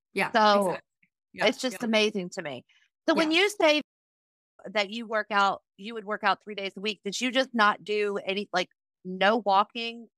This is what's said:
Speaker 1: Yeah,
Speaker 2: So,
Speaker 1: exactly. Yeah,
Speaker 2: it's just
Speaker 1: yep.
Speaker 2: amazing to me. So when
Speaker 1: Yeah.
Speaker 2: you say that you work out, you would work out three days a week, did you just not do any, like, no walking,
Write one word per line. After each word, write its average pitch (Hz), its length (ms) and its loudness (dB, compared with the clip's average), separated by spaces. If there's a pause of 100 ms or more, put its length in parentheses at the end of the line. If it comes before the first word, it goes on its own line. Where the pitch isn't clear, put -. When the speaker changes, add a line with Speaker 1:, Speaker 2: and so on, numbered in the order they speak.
(120)
Speaker 1:
Yeah, 180 220 0
Speaker 2:
So, 214 180 6
Speaker 1:
exactly. 202 300 2 (500)
Yeah, 185 160 0
Speaker 2:
it's 262 120 -2
just 254 220 -6
Speaker 1:
yep. - 20 -4
Speaker 2:
amazing 214 480 0
to 185 100 -10
me. 135 220 -12 (440)
So 320 60 4
when 311 160 2
Speaker 1:
Yeah. - 20 0
Speaker 2:
you 381 180 2
say 302 320 2 (880)
that 202 180 -2
you 233 160 -8
work 208 240 -4
out, 196 320 2 (140)
you 214 180 -14
would 214 100 -10
work 208 200 -6
out 190 200 2
three 208 120 -12
days 196 200 -8
a 196 40 -14
week, 202 240 -6
did 202 160 -6
you 247 120 -2
just 262 220 0
not 208 300 2
do 208 340 -4
any, 196 340 -6
like, 180 180 -2 (340)
no 190 340 2
walking, 226 800 -2